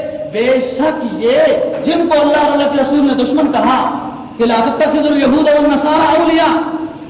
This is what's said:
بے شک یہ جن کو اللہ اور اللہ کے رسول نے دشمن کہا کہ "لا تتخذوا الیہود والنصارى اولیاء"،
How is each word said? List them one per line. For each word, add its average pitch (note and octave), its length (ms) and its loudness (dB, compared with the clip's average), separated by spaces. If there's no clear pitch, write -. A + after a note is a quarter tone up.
بے B3+ 280 0
شک D4 360 -2
یہ A#3+ 260 0
جن E4 240 0
کو D#4 120 2
اللہ D4 160 2
اور D4 160 2
اللہ C#4+ 120 0
کے C#4+ 180 0
رسول C#4 240 2
نے B3+ 180 0
دشمن - 280 0
کہا - 560 -2
کہ A3+ 80 0
"لا A#3 100 0
تتخذوا D4 600 0
الیہود C#4 340 2
والنصارى D4+ 720 2
اولیاء"، D#4+ 380 2